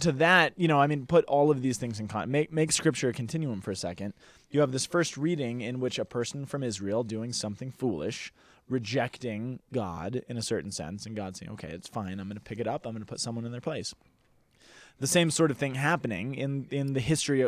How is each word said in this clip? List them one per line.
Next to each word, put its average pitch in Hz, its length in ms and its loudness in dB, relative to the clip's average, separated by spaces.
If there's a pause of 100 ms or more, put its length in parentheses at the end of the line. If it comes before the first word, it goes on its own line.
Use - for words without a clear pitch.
to 160 120 2
that, 165 440 6
you 175 100 4
know, 151 140 6
I 139 60 8
mean, 147 200 0
put 170 200 6
all 143 240 6
of 139 100 4
these 127 160 2
things 113 240 -4
in 107 80 -4
con-, 104 220 -2
make, 147 200 2
make 160 220 2
Scripture 139 380 2
a - 20 -2
continuum 120 480 -4
for 101 100 -6
a 95 60 -2
second. 92 380 -6 (360)
You 143 100 4
have 135 120 4
this 131 140 -2
first 170 320 0
reading 135 420 0
in 123 180 -4
which 127 200 -2
a 135 80 -2
person 135 400 -4
from 139 160 -4
Israel 104 420 -2
doing 113 300 -6
something 107 360 -6
foolish, 104 640 -4 (360)
rejecting 120 920 -2 (120)
God 98 560 -4
in 120 100 -6
a 110 40 -4
certain 98 300 -2
sense, 90 340 -8
and 110 80 -10
God 95 220 -6
saying, - 160 -12
"Okay, - 160 -12
it's 85 200 -12
fine. 98 300 -6
I'm 95 100 -8
gonna 104 120 -10
pick 107 200 -12
it 107 60 -2
up. 127 200 -4
I'm 113 80 -8
gonna 110 100 -8
put - 160 -10
someone 117 240 -6
in 120 80 -6
their 120 80 -10
place." 135 340 -6 (1040)
The 131 80 -2
same 170 240 4
sort 160 180 4
of 127 60 -2
thing 135 180 -4
happening 131 600 0
in, 139 360 -4
in 139 220 -2
the 135 80 0
history 139 480 2